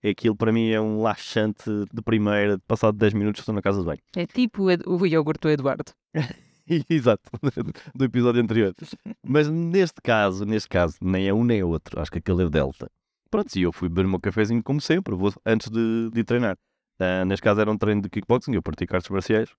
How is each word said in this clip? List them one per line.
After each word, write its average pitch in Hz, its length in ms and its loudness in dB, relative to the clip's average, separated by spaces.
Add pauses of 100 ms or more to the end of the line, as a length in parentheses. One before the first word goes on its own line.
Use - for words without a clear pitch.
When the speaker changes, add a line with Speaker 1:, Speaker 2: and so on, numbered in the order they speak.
Speaker 1:
É 107 100 0
aquilo 107 260 0
para 113 160 0
mim 113 180 2
é 110 100 0
um 107 220 -2
laxante 107 640 -2 (280)
de 113 100 -10
primeira. 104 540 2 (120)
Passado 110 280 2
dez 104 160 4
minutos 104 280 -2
estou 110 140 -6
na 101 80 -4
casa 98 180 0
de 85 60 -2
banho. 78 140 -6 (160)
Speaker 2:
É 175 100 -4
tipo 226 380 -2
o 185 60 4
Ed-, 170 160 2
o 180 180 0
iogurte 156 380 2
do 156 80 2
Eduardo. 139 420 -2 (220)
Speaker 1:
<laughs> - 720 -4
Exato. 123 340 2 (200)
<laughs> - 520 -6
Do 131 100 4
episódio 120 360 4
anterior. 110 320 2 (540)
Mas 147 220 2
neste 170 540 0
caso, 104 420 2
neste 107 240 -2
caso, 87 320 0
nem 95 260 0
é 98 80 2
um 113 80 2
nem 120 160 2
é 95 60 0
outro. 82 360 -4
Acho 78 120 -6
que 87 60 -4
aquele 90 240 0
é 90 40 2
o 78 40 0
Delta. 71 380 -2 (420)
Pronto, 104 260 -2
e 95 60 2
eu 87 100 2
fui 90 160 -4
beber 92 180 0
o - 20 0
meu 92 120 -2
cafezinho 110 420 0
como 143 180 -2
sempre, 165 340 -2
vou, 98 180 0 (140)
antes 110 240 0
de, 113 420 -2
de 113 120 0
treinar. 120 320 0 (420)
Ah, 92 260 0
neste 98 180 -2
caso 107 180 2
era 107 100 2
um 107 80 0
treino 104 240 0
de 98 80 -6
kickboxing, 117 440 -2
eu 87 80 0
pratico - 320 -6
artes 90 160 -4
marciais. 107 480 0